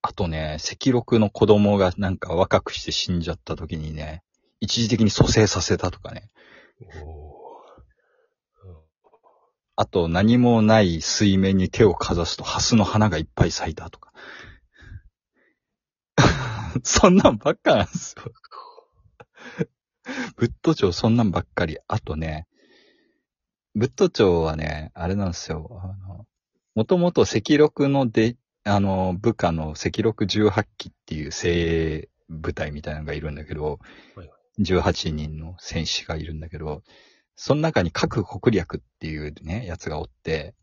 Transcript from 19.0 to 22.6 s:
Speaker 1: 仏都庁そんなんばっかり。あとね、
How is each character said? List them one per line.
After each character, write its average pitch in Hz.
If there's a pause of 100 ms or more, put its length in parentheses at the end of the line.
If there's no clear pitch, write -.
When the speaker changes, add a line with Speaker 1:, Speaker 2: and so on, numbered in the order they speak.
Speaker 1:
仏 120
都 160
庁 92
そ 113
ん 117
な 120
ん 98
ば 87
っ -
か -
り。 78 (100)
あ -
と -
ね、 78 (1300)